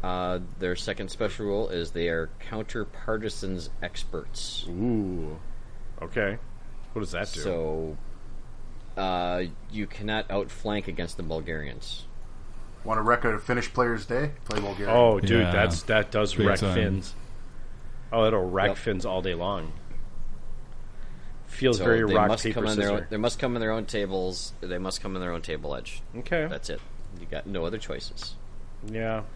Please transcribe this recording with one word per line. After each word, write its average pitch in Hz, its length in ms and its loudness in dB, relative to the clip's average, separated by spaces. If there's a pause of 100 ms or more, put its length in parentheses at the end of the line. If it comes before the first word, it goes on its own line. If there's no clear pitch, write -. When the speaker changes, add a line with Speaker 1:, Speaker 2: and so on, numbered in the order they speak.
Speaker 1:
Uh, 90 340 0 (220)
their 90 160 2
second 95 340 -4
special 104 380 -2
rule 101 220 2
is 85 200 -2
they 85 200 0
are 82 200 0 (100)
counter-partisans 107 1300 -2 (100)
experts. - 880 -2
Speaker 2:
Ooh. 92 680 0 (640)
Okay. 104 340 0 (560)
What 110 80 -2
does 95 120 -4
that 90 200 -2
do? - 60 -4
Speaker 1:
So, 80 580 -2 (1000)
uh, 90 500 0 (260)
you 107 160 -2
cannot 107 420 -2
outflank 104 580 0
against - 300 -4
the 87 60 -4
Bulgarians. 78 840 -4 (760)
Speaker 3:
Want 110 160 2
to - 20 0
wreck 117 240 6
a 110 140 4
Finnish 120 340 0
player's 117 320 2
day? 143 280 0 (120)
Play 104 140 0
Bulgaria. 101 340 0
Speaker 2:
Oh, 117 260 10
dude, 95 120 4 (100)
Speaker 4:
Yeah. 87 100 6
Speaker 2:
that's, 90 320 4
that 107 280 4
does 107 240 2
Speaker 4:
Big 107 100 6
Speaker 2:
wreck 101 140 6
Speaker 4:
time. 95 160 4
Speaker 2:
Finns. 98 400 2 (1000)
Oh, 113 140 8
it'll 101 200 4
wreck 95 220 4
Speaker 1:
Yep. 95 80 0
Speaker 2:
Finns 98 280 0
all 92 180 0
day 92 100 2
long. 85 400 -2 (1700)
Feels 123 320 4
Speaker 1:
So 92 40 2
Speaker 2:
very 113 240 8
Speaker 1:
they 98 60 4
Speaker 2:
rock, 104 160 8
Speaker 1:
must 110 140 2
Speaker 2:
paper, 113 180 2
Speaker 1:
come 110 60 2
in 107 100 4
their 101 120 4
Speaker 2:
scissors. 101 120 2
Speaker 1:
own, - 80 -8
they 110 80 -2
must 117 220 2
come 123 160 0
in 120 40 0
their 110 120 2
own 110 140 0
tables. 95 760 0
They 90 160 -2
must 92 240 -2
come 95 140 -2
in 92 60 -2
their 90 120 -2
own 85 80 -2
table 73 340 -4
edge. - 260 -6 (180)
Speaker 2:
Okay. 156 280 0
Speaker 1:
That's - 220 -4
it. 78 100 -4 (400)
You 85 60 -8
got 78 220 -6
no 90 180 -2
other 101 140 -2
choices. - 560 -6 (520)
Speaker 2:
Yeah. 110 360 -2 (120)